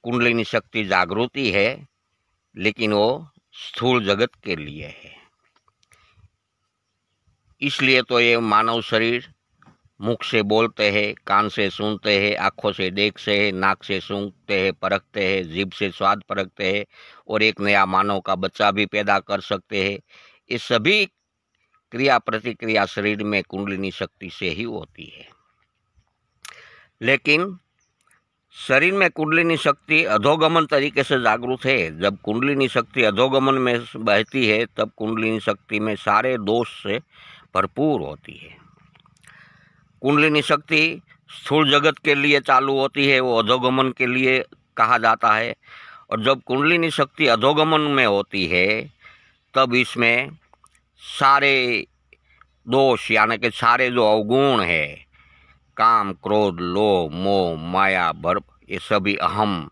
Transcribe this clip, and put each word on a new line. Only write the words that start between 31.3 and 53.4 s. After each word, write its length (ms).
है। 340
जब 220
कुंडलिनी 460
शक्ति 360
अधोगमन 500
में 320
बहती 520
है, 180
तब 320
कुंडलिनी 420
शक्ति 400
में 160
सारे 420
दोष 460
से 160
भरपूर 460
होती 360
है। 200
कुंडलिनी 400
शक्ति 600
स्थूल 420
जगत 260
के 180
लिए 240
चालू 400
होती 280
है, 120
वो 200
अधोगमन 520
के 140
लिए 400
कहा 200
जाता 380
है। 200
और 140
जब 180
कुंडलिनी 500
शक्ति 360
अधोगमन 540
में 240
होती 420
है, 440
तब 220
इसमें 640
सारे 920
दोष 440
यानी 260
कि 140